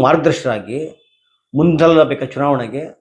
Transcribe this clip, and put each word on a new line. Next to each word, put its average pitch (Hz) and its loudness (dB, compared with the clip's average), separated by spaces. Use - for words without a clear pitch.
ಮಾರ್ಗದರ್ಶಕರಾಗಿ 127 -2
ಮುಂದೆಲ್ಲ 160 4
ಬೇಕಾ 139 -6
ಚುನಾವಣೆಗೆ 135 -2